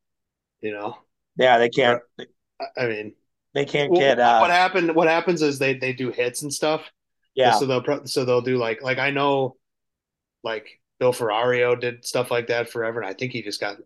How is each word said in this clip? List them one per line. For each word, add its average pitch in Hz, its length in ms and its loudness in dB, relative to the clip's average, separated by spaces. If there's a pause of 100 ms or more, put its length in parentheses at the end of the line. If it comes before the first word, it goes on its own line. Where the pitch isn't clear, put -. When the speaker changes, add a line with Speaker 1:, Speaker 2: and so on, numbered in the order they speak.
(600)
Speaker 1:
you 110 120 -6
know. 104 260 -10 (380)
Speaker 2:
Yeah, 123 220 6
they 120 100 4
can't. 120 340 0 (160)
Speaker 1:
I, - 60 -18 (520)
I 131 100 -2
mean, 107 280 -8 (400)
Speaker 2:
They 143 120 -2
can't 143 280 -2
Speaker 1:
wh-, 175 40 4
Speaker 2:
get, 135 200 4
uh, 120 220 6
Speaker 1:
what 175 100 4
happened, 180 460 2
what 165 120 4
happens 170 340 0
is 143 160 -2
they, 135 160 0
they 131 180 -4
do 127 180 -6
hits 123 320 -4
and 143 100 -10
stuff. 156 380 -4 (440)
Speaker 2:
Yeah. 123 180 4
Speaker 1:
So 117 140 2
they'll 127 160 0
pro-, 139 240 -4
so 135 180 -2
they'll 123 160 2
do, 127 160 -2
like, 113 260 -4
like, 131 160 -4
I 135 120 0
know, 139 480 0 (840)
like, 110 380 -8 (180)
Bill 127 140 2
Ferrario 120 640 0
did 120 260 -6
stuff 123 260 -2
like 120 160 -2
that 117 240 -2
forever, 113 300 -6
and 98 80 -8
I 95 40 -8
think 127 200 -8
he 120 100 -8
just 104 180 -10
got 101 260 -6